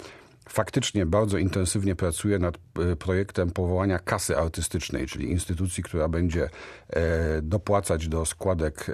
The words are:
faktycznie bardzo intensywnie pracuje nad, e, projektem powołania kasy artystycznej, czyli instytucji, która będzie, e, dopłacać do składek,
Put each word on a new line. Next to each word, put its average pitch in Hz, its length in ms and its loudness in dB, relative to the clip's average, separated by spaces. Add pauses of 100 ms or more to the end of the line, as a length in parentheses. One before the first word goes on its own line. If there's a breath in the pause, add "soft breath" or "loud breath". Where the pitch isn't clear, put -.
(480 loud breath)
faktycznie 107 580 0
bardzo 101 320 4
intensywnie 95 580 2
pracuje 98 420 0
nad, 87 200 0 (340)
e, 82 40 -2
projektem 92 540 0
powołania 90 480 2
kasy - 400 0
artystycznej, 80 680 -2
czyli - 240 -4
instytucji, 90 520 -2
która 80 260 0
będzie, 82 420 2 (380 loud breath)
e, 80 540 2
dopłacać 87 640 0
do 80 180 0
składek, 80 680 -2